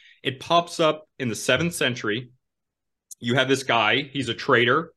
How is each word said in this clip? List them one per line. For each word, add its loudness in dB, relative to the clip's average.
it -6
pops 0
up 0
in -4
the -4
seventh 0
century. -4
You -2
have 2
this 2
guy, 0
he's -4
a -4
trader. 2